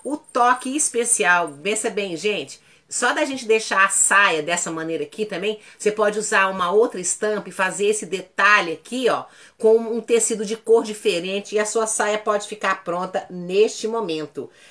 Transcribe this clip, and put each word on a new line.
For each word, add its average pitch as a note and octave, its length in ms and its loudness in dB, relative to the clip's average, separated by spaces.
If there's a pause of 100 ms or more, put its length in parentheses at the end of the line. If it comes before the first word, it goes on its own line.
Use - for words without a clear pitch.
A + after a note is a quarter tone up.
o C#4 120 -4
toque B3 600 0
especial. F3+ 760 2 (120)
Pensa A3 260 -2
bem, G3 260 -4
gente, E3 460 -4 (260)
só B3+ 240 -2
da D4+ 140 0
gente C4 200 -8
deixar A3 400 2
a G3 40 0
saia G3 520 4
dessa E3+ 300 -2
maneira D#3+ 320 -4
aqui G#3+ 220 -6
também, G#3 340 -4 (180)
você G#3 140 0
pode G#3 260 0
usar G3+ 300 2
uma F#3 240 -2
outra G#3+ 280 2
estampa G3+ 500 -4
e - 20 -14
fazer F#3 360 -2
esse G#3+ 180 0
detalhe F#3 680 2
aqui, A#3+ 360 -4
ó, C3 160 -2 (320)
com A3 200 6
um A3+ 220 -2
tecido A3 460 0
de G#3+ 100 -4
cor A3+ 280 4
diferente G3 680 -4
e G#3 60 2
a G#3+ 60 0
sua A3 200 -2
saia G#3+ 320 0
pode G#3 300 -2
ficar F#3+ 360 -6
pronta F#3 460 -6
neste F#3 580 0
momento. E3 640 -6 (220)